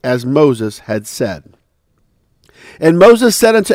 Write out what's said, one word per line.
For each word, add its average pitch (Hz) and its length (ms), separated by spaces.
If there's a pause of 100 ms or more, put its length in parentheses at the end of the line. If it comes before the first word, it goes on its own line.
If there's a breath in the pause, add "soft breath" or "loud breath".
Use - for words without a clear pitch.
as 123 220
Moses 127 540
had 107 260
said. 92 380 (1300 loud breath)
And 165 200
Moses 226 380
said 226 200
unto 214 180